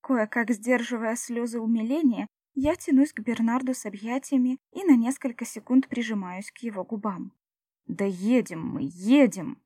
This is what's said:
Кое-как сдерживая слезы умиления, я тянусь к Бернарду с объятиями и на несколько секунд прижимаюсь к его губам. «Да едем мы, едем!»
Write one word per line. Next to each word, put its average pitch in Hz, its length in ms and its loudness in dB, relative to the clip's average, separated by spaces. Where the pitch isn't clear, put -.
Кое-как 233 500 -2
сдерживая 233 640 0
слезы 233 440 -6
умиления, 226 680 0
я 294 220 0
тянусь 285 360 2
к 220 100 -8
Бернарду 240 520 -2
с - 140 -8
объятиями 247 720 -2
и 370 120 -8
на 311 120 8
несколько 240 480 -2
секунд 254 440 2
прижимаюсь 202 640 -6
к - 80 -20
его 240 240 -8
губам. 202 500 -6
«Да 185 180 -4
едем 196 640 0
мы, - 160 -6
едем!» 190 840 2